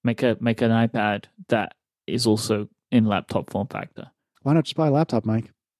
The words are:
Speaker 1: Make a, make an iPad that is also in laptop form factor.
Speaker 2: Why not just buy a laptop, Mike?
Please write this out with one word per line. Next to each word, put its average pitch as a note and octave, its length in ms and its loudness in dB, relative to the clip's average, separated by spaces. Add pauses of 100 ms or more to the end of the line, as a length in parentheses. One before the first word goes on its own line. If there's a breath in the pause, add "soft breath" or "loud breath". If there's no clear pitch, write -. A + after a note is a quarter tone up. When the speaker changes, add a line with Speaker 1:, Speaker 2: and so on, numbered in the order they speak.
Speaker 1:
Make A#2+ 200 -2
a, A#2 160 2
make A#2 220 0
an A2+ 100 4
iPad A2+ 540 0 (240)
that G#2+ 260 -2 (320)
is A#2 200 -2
also G#2+ 400 0 (240)
in A#2 140 4
laptop - 440 -2
form G2+ 180 -4
factor. - 440 -12 (320)
Speaker 2:
Why C#3+ 100 2
not D#3+ 120 4
just - 100 -12
buy D#3 120 0
a C#3+ 40 2
laptop, C3+ 340 0
Mike? A2 260 -2 (280)